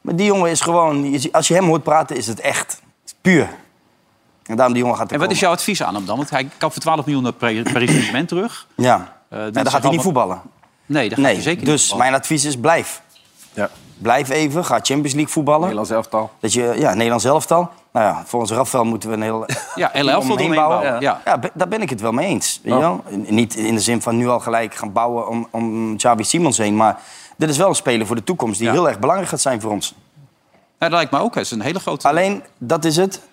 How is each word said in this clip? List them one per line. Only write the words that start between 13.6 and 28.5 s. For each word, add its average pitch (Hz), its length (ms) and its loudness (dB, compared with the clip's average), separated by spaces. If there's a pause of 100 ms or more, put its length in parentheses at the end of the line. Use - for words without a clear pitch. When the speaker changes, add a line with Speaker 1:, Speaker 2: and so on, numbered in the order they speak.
Speaker 1:
Blijf 127 320 2
even, 151 360 0
ga - 160 0
Champions 143 320 0
League 147 200 0
voetballen. 151 280 2
Speaker 3:
Nederlands 202 300 -2
elftal. 110 480 -2
Speaker 1:
Dat 110 140 -2
je, 120 240 2
ja, 131 160 2
Nederlands 117 320 2
elftal. 165 440 2 (220)
Nou 113 140 2
ja, 95 200 0
volgens 117 260 -2
Rafael 123 340 0
moeten 113 240 -4
we 113 60 -4
een 107 60 -4
heel 110 240 -4
Speaker 2:
<laughs> - 300 -8
Ja, 175 180 0
heel 139 160 2
elftal 139 220 2
Speaker 1:
omheen - 160 0
Speaker 2:
omheen 160 120 2
Speaker 1:
bouwen. 156 220 2
Speaker 2:
bouwen. 123 200 -2
Ja. 131 240 -2
Speaker 1:
Ja, 160 120 2
be-, 127 160 -6
daar 165 140 -2
ben 214 140 -4
ik 190 80 -4
het 110 120 -6
wel 113 100 0
mee 139 160 0
eens. 120 360 -2
Weet 113 100 -2
Speaker 3:
Oh. 127 60 4
Speaker 1:
je 147 60 2
wel? 180 240 -2
N-, 101 160 -6 (100)
niet 117 200 2
in 110 200 0
de 107 60 0
zin 113 200 0
van 117 160 -2
nu 123 100 2
al 123 120 2
gelijk 113 360 -2
gaan 104 160 -10
bouwen 117 360 -2
om, 113 240 -6
om 113 460 -4
Xavi 113 260 2
Simons 160 340 2
heen. 104 180 2
Maar 107 240 2 (380)
dit 156 120 0
is 143 80 -2
wel 190 120 4
een 160 60 0
speler 113 320 0
voor 117 80 -2
de 113 80 -6
toekomst 120 340 -2